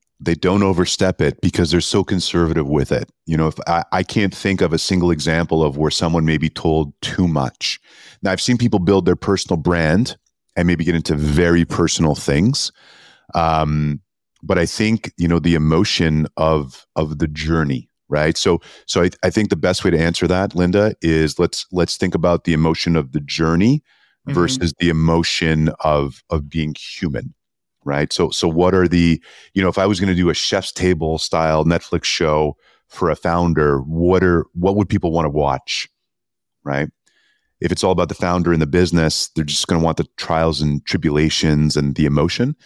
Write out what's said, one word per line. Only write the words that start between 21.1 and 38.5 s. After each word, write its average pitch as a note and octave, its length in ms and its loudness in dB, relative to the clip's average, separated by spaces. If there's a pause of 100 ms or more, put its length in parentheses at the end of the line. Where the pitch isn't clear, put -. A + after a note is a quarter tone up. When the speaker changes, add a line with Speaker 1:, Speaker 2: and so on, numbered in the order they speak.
Speaker 1:
let's, - 320 -2
let's F2+ 260 -2
think F#2 180 -2
about F2 280 0
the E2 100 0
emotion D#2+ 420 0
of C#2+ 160 -2
the D2+ 100 -4
journey E2+ 640 0 (440)
Speaker 2:
Mm-hmm. C#3+ 120 -2
Speaker 1:
versus C3 400 0
the E2+ 100 2
emotion D#2+ 800 0 (120)
of, D2 500 -2
of D2+ 180 -4
being D#2+ 260 -4
human, - 600 -8 (480)
right? C#2+ 280 -2
So, E2 200 -2
so - 160 -4
what F2 260 2
are F#2 140 4
the, E2+ 340 2 (320)
you G2 80 0
know, F#2 80 2
if E2+ 80 -4
I F#2+ 80 2
was G2+ 140 0
gonna F#2+ 160 0
do F2 160 2
a - 20 0
chef's - 380 -4
table D#2+ 480 -2
style D#2+ 440 0
Netflix E2 420 -2
show D2+ 520 -2 (300)
for - 240 -2
a D2+ 40 0
founder, D#2 640 0
what E2+ 420 0
are, E2+ 300 2
what F#2+ 240 0
would G2+ 120 0
people F#2 220 -2
wanna D#2+ 180 0
watch, C#2+ 580 -4 (760)
right? C#2+ 260 -4 (720)
If F2 100 -2
it's F#2 120 -4
all F#2+ 80 4
about F2 180 0
the - 60 -6
founder F2 360 0